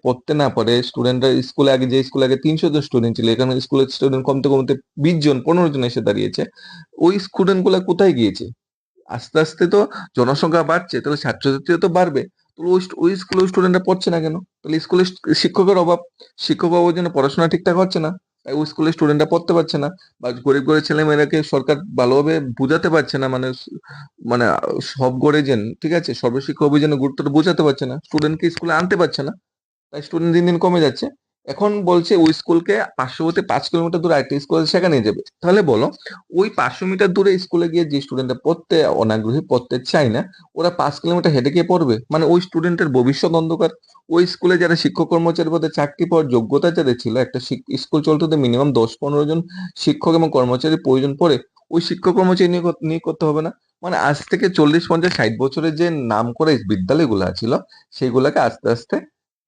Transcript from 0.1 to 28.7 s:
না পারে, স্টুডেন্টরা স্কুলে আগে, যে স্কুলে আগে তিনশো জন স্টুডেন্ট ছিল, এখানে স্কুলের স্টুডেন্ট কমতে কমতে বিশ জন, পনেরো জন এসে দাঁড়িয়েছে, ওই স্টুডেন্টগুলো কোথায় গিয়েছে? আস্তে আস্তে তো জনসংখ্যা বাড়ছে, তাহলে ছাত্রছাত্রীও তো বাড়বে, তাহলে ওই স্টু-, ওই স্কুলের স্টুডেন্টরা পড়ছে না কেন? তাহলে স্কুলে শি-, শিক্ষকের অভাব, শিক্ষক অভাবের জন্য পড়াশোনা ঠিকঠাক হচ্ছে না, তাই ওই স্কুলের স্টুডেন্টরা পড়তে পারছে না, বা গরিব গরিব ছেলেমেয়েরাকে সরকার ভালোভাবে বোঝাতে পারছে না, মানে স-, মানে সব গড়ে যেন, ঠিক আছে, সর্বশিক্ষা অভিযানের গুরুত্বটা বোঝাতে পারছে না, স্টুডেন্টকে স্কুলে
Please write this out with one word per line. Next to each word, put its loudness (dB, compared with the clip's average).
না 2
পারে, 0
স্টুডেন্টরা 0
স্কুলে 0
আগে, 2
যে 2
স্কুলে -2
আগে 2
তিনশো 0
জন 0
স্টুডেন্ট 0
ছিল, 0
এখানে 0
স্কুলের 0
স্টুডেন্ট -2
কমতে 0
কমতে 2
বিশ 0
জন, 2
পনেরো 2
জন -2
এসে -4
দাঁড়িয়েছে, -2
ওই 2
স্টুডেন্টগুলো 0
কোথায় 2
গিয়েছে? -2
আস্তে -4
আস্তে 0
তো 2
জনসংখ্যা 2
বাড়ছে, -2
তাহলে -4
ছাত্রছাত্রীও -2
তো 0
বাড়বে, 0
তাহলে -8
ওই 2
স্টু-, -8
ওই 2
স্কুলের 0
স্টুডেন্টরা 2
পড়ছে 0
না -2
কেন? -4
তাহলে -6
স্কুলে 2
শি-, -2
শিক্ষকের 2
অভাব, 2
শিক্ষক -2
অভাবের 2
জন্য -2
পড়াশোনা 2
ঠিকঠাক 0
হচ্ছে 0
না, -4
তাই -8
ওই -2
স্কুলের -2
স্টুডেন্টরা 2
পড়তে 0
পারছে 0
না, -2
বা -6
গরিব 0
গরিব 2
ছেলেমেয়েরাকে 2
সরকার 0
ভালোভাবে 2
বোঝাতে -2
পারছে 0
না, -2
মানে -4
স-, -20
মানে 0
সব -2
গড়ে 2
যেন, -2
ঠিক -6
আছে, -2
সর্বশিক্ষা -2
অভিযানের 2
গুরুত্বটা -2
বোঝাতে 2
পারছে 2
না, -6
স্টুডেন্টকে -2
স্কুলে -4